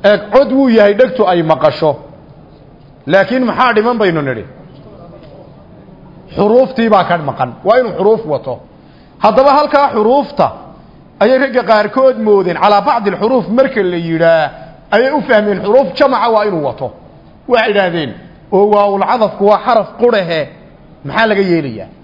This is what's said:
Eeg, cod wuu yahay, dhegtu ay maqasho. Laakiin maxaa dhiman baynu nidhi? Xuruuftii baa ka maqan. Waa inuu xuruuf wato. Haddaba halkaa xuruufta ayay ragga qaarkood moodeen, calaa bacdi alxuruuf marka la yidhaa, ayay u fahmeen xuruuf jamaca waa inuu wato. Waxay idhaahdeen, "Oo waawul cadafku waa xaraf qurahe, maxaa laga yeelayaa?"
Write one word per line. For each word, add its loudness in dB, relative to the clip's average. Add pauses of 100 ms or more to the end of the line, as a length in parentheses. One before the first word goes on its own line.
Eeg, 2 (120)
cod 2
wuu 2
yahay, 4
dhegtu 0
ay 0
maqasho. 0 (1160)
Laakiin 0
maxaa 0
dhiman 0
baynu 0
nidhi? -6 (1900)
Xuruuftii 0
baa 2
ka -2
maqan. -6 (140)
Waa 2
inuu -2
xuruuf 0
wato. -8 (600)
Haddaba 2
halkaa 2
xuruufta 0 (720)
ayay 4
ragga -2
qaarkood 2
moodeen, 0
calaa 2
bacdi -2
alxuruuf -2
marka 0
la -4
yidhaa, 0 (460)
ayay 0
u -2
fahmeen 0
xuruuf 2
jamaca 0
waa 0
inuu -4
wato. -8 (600)
Waxay 0
idhaahdeen, -2 (400)
"Oo 4
waawul 0
cadafku -2
waa 4
xaraf 0 (120)
qurahe, 0 (600)
maxaa -2
laga 0
yeelayaa?" -2 (160)